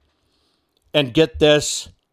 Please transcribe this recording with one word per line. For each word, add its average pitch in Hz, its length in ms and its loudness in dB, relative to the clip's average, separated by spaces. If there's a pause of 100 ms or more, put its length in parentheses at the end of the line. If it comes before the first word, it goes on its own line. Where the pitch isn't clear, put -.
(920)
and 135 220 -2
get 160 240 0
this 151 500 0 (240)